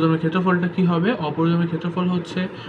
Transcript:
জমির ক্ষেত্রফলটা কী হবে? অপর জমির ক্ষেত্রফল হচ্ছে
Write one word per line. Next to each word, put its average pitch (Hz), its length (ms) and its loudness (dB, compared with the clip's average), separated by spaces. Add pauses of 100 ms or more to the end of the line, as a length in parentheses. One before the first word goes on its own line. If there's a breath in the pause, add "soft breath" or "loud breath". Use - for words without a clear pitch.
জমির 160 200 2
ক্ষেত্রফলটা 175 540 2
কী 185 60 2 (100)
হবে? 170 180 2 (180)
অপর 156 220 0
জমির 170 220 2
ক্ষেত্রফল 175 420 -2
হচ্ছে 175 260 -4 (280 loud breath)